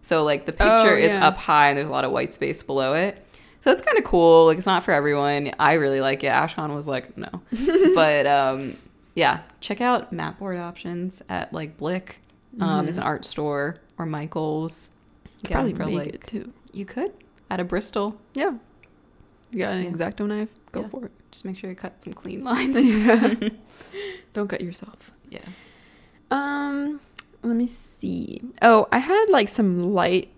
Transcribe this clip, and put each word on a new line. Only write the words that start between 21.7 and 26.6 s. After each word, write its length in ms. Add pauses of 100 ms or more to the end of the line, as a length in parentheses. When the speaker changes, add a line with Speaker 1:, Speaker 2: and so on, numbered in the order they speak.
Speaker 1:
cut 260
some 120
clean 300
<laughs> 80
lines. 460
Speaker 2:
Yeah. 380 (480)
<laughs> 500
Don't 160
cut 120
yourself. 500 (180)
Speaker 1:
Yeah. 100 (920)
Speaker 2:
Um, 680 (440)